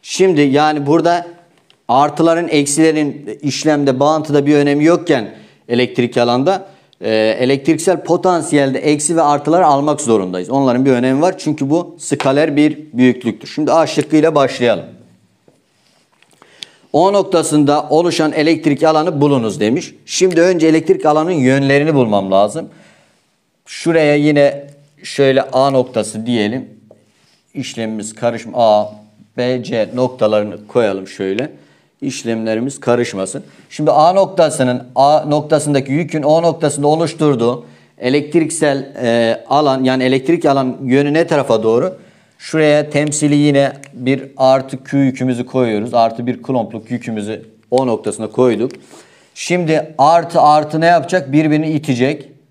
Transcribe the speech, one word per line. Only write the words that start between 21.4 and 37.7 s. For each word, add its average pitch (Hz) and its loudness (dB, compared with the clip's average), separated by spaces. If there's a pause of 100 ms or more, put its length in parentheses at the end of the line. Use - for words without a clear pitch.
bulmam 104 0
lazım. 104 0 (960)
Şuraya 156 2
yine 147 2 (360)
şöyle 135 2
A 131 0
noktası 113 -2
diyelim. 113 -2 (840)
İşlemimiz 110 -8
karışma-, 113 -6
A, 107 2 (460)
B, 123 -2
C 117 -4
noktalarını 107 -2
koyalım 98 -2
şöyle. 104 -6 (500)
İşlemlerimiz 113 -6
karışmasın. 120 -4 (260)
Şimdi 151 -2
A 156 4
noktasının, 143 0
A 143 4
noktasındaki 147 0
yükün 156 -4
O 156 2
noktasında 156 -2
oluşturduğu 143 0 (320)